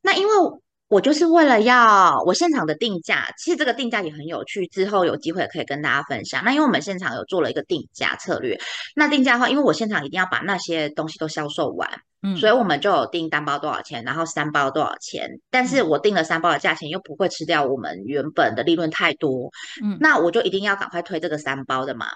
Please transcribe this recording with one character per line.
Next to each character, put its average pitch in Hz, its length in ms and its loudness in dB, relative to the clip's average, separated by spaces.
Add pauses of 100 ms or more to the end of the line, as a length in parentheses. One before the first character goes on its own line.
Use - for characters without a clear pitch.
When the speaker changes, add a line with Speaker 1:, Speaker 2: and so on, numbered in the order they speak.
Speaker 1:
那 370 140 2
因 392 120 2
为 427 60 4 (540)
我 202 120 6
就 269 140 4
是 302 120 4
为 330 200 6
了 233 160 6
要， 214 640 6
我 185 80 4
现 330 180 2
场 214 140 0
的 151 100 0
定 202 260 -4
价， 151 360 -4
其 - 120 -6
实 349 60 2
这 294 80 -2
个 240 100 0
定 247 160 -4
价 220 120 -2
也 160 100 -6
很 147 140 -14
有 160 180 -8
趣， 185 240 -6
之 190 200 -2
后 196 180 2
有 139 100 2
机 147 160 -6
会 170 160 -2
可 - 140 -8
以 - 20 -4
跟 143 180 -6
大 147 80 -2
家 139 140 0
分 - 220 -6
享。 135 180 -6
那 233 80 2
因 285 80 2
为 311 60 4
我 254 40 4
们 156 120 2
现 190 180 -6
场 131 160 -6
有 101 100 -6
做 185 160 0
了 123 80 0
一 123 40 -6
个 147 100 -4
定 151 300 -4
价 101 240 -2
策 160 220 -4
略， 117 200 -4 (340)
那 294 140 2
定 285 160 2
价 254 120 4
的 240 40 -2
话， 247 100 2
因 262 60 0
为 294 80 2
我 - 80 4
现 220 180 -2
场 156 160 -4
一 139 40 -10
定 170 80 -6
要 185 80 0
把 127 140 -4
那 190 180 -2
些 160 320 -4
东 156 180 -6
西 156 100 -14
都 160 120 -4
销 151 180 -6
售 143 220 -2
完， 87 200 -6 (340)
Speaker 2:
嗯。 196 120 -2
Speaker 1:
所 214 140 2
以 - 20 6
我 247 100 4
们 156 200 0
就 202 80 0
有 143 180 2
定 165 220 -6
单 151 160 -4
包 143 120 -2
多 147 120 -6
少 123 140 -4
钱， 117 200 -12
然 127 100 -6
后 165 120 -2
三 151 260 -4
包 143 180 2
多 147 140 0
少 - 160 -2
钱， - 300 -10 (200)
但 254 160 2
是 254 160 2
我 156 160 2
定 208 160 2
了 160 120 2
三 165 160 -2
包 175 100 2
的 143 80 0
价 165 140 0
钱 160 160 -8
又 180 100 -6
不 151 160 -14
会 180 140 0
吃 - 160 -6
掉 151 180 2
我 131 140 0
们 87 280 -10
原 143 260 -4
本 123 220 2
的 120 80 -2
利 165 120 4
润 160 160 0
太 156 240 0
多， 131 360 -4 (320)
Speaker 2:
嗯。 208 200 -2
Speaker 1:
那 302 160 4
我 170 120 4
就 226 120 2
一 190 80 0
定 190 120 -2
要 202 140 0
赶 - 140 -8
快 175 120 -6
推 170 200 -6
这 170 80 -4
个 151 80 -4
三 139 260 -6
包 131 220 -4
的 131 100 -6
嘛。 85 200 -8